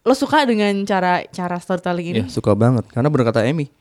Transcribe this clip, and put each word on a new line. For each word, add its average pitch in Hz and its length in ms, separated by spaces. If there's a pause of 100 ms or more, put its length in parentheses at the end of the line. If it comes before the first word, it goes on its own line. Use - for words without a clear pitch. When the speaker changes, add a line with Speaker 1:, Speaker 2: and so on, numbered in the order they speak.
Speaker 1:
Lo 233 120
suka 285 320
dengan 208 400
cara, 180 420
cara 180 300
storytelling 175 500
ini? 170 120
Speaker 2:
Iya, 92 100
suka 110 240
banget. 117 340
Karena 127 220
bener 139 160
kata 113 180
Emmy 143 380